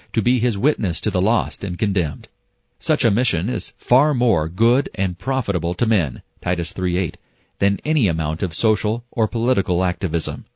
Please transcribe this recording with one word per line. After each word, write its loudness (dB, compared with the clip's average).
to 0
be 2
his 0
witness 0
to -2
the 0
lost 0
and -4
condemned. -2
Such 0
a 4
mission 0
is -6
far 2
more 2
good 2
and -2
profitable -2
to 0
men, 0
Titus -2
three 0
eight, -4
than 2
any 0
amount -2
of -4
social 0
or 0
political 0
activism. -2